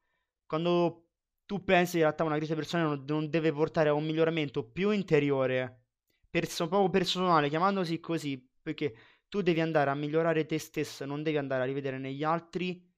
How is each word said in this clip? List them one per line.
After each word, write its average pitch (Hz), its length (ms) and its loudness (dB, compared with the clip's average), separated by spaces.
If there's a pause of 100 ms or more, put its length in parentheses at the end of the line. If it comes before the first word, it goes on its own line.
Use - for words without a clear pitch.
(460)
quando 170 600 0 (400)
tu 202 160 -6
pensi 180 320 4
in 165 80 4
realtà 156 200 2
una 156 120 0
crescita 156 200 -2
personale 160 320 -2
non, 143 200 -4
non 156 240 -2
deve 160 200 2
portare 156 380 2
a 147 40 4
un 151 120 0
miglioramento 156 580 0
più 190 280 -2
interiore, 135 960 0 (440)
perso-, 170 380 -2
proprio 190 240 2
personale, 180 580 2
chiamandosi 170 500 0
così, 147 480 -6 (140)
perché 151 320 -4 (340)
tu 202 140 -4
devi 165 200 2
andare 156 280 2
a 139 60 0
migliorare 156 500 0
te 160 140 -4
stesso, - 460 -8
non 143 180 -6
devi 156 140 0
andare 135 260 -2
a - 20 0
rivedere 135 320 -4
negli 135 260 -6
altri 170 640 -4 (100)